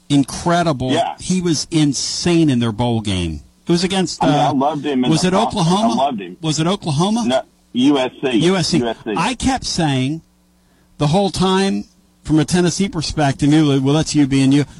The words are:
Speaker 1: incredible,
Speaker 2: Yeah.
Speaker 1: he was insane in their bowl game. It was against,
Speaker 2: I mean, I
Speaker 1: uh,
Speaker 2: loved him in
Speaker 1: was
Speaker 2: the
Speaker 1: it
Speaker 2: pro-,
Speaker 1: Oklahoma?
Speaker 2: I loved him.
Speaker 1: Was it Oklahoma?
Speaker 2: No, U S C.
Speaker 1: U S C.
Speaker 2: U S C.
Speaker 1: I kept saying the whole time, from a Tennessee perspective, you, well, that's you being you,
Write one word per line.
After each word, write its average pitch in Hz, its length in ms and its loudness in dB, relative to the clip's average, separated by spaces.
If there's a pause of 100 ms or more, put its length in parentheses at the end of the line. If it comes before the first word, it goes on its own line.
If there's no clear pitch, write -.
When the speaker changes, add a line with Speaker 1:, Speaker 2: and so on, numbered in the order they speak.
Speaker 1:
incredible, 143 840 0
Speaker 2:
Yeah. - 280 -2
Speaker 1:
he 185 220 -2
was 170 280 0
insane 156 800 0
in 123 120 2
their 117 120 0
bowl 117 300 0
game. 87 380 -4 (260)
It 165 60 0
was 175 120 0
against, 185 380 -2
Speaker 2:
I - 60 2
mean, 143 80 2
I 147 100 2
Speaker 1:
uh, 147 80 -2
Speaker 2:
loved 139 320 -2
him 127 180 0
in 139 60 0
Speaker 1:
was 156 120 2
Speaker 2:
the 185 60 2
Speaker 1:
it - 40 2
Speaker 2:
pro-, 202 100 2
Speaker 1:
Oklahoma? 175 500 0
Speaker 2:
I 117 40 -2 (100)
loved 143 140 -4
him. 92 200 -12
Speaker 1:
Was 156 200 -4
it 160 60 0
Oklahoma? 196 600 -2
Speaker 2:
No, 131 160 0 (300)
U 135 260 2
S 127 140 -2 (100)
C. 135 80 0 (160)
Speaker 1:
U 190 100 2
S 170 120 -2
C. 170 100 2
Speaker 2:
U 120 100 0
S 113 160 -6
C. 110 120 -4
Speaker 1:
I 226 180 -2
kept 254 300 -2
saying 143 580 -2 (760)
the 147 100 0
whole 196 220 2
time, 196 540 0 (380)
from 156 160 2
a 147 60 4
Tennessee 180 440 0
perspective, 147 640 -2
you, 147 300 4
well, 139 140 2
that's 156 180 -2
you 143 120 4
being 135 260 2
you, 143 120 4 (160)